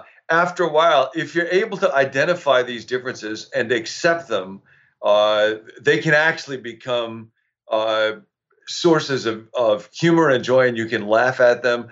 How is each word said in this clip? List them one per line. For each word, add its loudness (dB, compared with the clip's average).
after 0
a 0
while, 4
if -8
you're -2
able -2
to 0
identify 0
these -8
differences -8
and -4
accept -2
them, -6
uh, 2
they 2
can 0
actually 0
become, -8
uh, 0
sources 0
of, -6
of 0
humor 2
and 0
joy, 4
and -2
you -4
can -6
laugh 2
at 4
them. -2